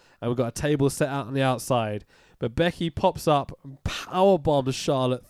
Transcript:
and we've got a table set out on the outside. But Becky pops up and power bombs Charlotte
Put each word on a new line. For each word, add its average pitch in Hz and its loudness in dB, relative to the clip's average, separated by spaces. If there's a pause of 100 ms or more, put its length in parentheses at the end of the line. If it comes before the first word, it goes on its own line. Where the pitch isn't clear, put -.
(220)
and 117 -2
we've 120 -2
got 120 0
a - -10 (100)
table 143 2
set 147 -2
out 139 -4
on 117 -10
the 135 0
outside. 117 -2 (340)
But 120 -4
Becky 170 0
pops - -2
up 143 2 (120)
and 135 -18
power 185 2
bombs 139 2
Charlotte 127 0